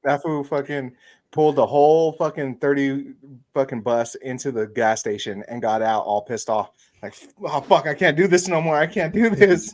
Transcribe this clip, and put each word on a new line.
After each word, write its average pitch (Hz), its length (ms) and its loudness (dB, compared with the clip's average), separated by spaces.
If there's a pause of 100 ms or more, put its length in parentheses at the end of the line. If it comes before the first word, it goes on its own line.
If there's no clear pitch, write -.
That 143 180 0
fool 151 220 -4
fucking 143 480 -6 (380)
pulled 151 260 2
the 127 100 4
whole 156 460 4
fucking 156 440 -4
thirty 139 580 -2 (400)
fucking 135 280 -2
bus 117 340 -2
into 131 360 -8
the 110 140 -2
gas 110 340 0
station 104 480 -6
and 120 120 -10
got 110 220 0
out 110 220 0
all 104 180 -2
pissed 113 260 -8
off. 107 220 -2 (320)
Like, 104 120 -14 (300)
Oh, 196 160 -4
fuck, 170 260 2
I 151 80 -2
can't 151 220 2
do 185 100 4
this 180 220 2
no 170 120 0
more. 160 160 0
I 151 100 2
can't 165 260 -4
do 233 180 2
this. 190 440 4